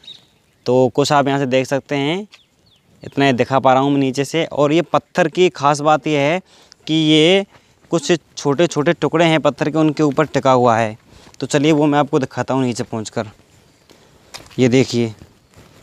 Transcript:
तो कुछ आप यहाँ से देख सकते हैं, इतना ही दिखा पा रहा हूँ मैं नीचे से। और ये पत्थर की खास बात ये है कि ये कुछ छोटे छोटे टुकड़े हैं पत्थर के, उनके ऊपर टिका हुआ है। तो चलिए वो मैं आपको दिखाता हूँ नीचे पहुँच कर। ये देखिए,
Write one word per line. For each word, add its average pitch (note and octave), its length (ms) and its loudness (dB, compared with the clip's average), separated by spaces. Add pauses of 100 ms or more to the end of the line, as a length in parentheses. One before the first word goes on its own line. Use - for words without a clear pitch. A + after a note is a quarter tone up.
(640)
तो B2+ 300 2
कुछ C#3+ 160 0
आप C#3+ 160 2
यहाँ C#3 120 0
से C#3 60 -4
देख C3 220 0
सकते C#3 280 -6
हैं, E3 320 -4 (760)
इतना - 220 -2
ही C#3 80 2
दिखा B2+ 260 0
पा C3 140 4
रहा C3 80 2
हूँ C#3+ 100 0
मैं C#3+ 80 0
नीचे C3+ 260 -2
से। D#3+ 200 -4
और C#3+ 260 -2
ये E3 100 2
पत्थर - 460 -2
की F3+ 220 0
खास C#3+ 300 0
बात D3+ 280 0
ये D3+ 120 0
है D#3 220 -2 (460)
कि D#3 60 -4
ये D#3+ 520 2 (440)
कुछ E3+ 240 -2 (240)
छोटे C#3+ 300 0
छोटे D3+ 260 0
टुकड़े D#3+ 320 0
हैं D#3+ 140 2
पत्थर D3 300 -2
के, D3 80 -4
उनके D#3 260 0
ऊपर D3 220 0
टिका C3+ 260 0
हुआ B2 260 4
है। A2 200 -4 (420)
तो C3+ 80 -8
चलिए D3+ 240 2
वो D3+ 140 2
मैं D3 140 2
आपको C#3 200 0
दिखाता B2+ 340 -4
हूँ C3 100 0
नीचे B2 200 -4
पहुँच A2 260 -10
कर। A2 180 -8 (1300)
ये B2+ 100 4
देखिए, A#2 460 0 (680)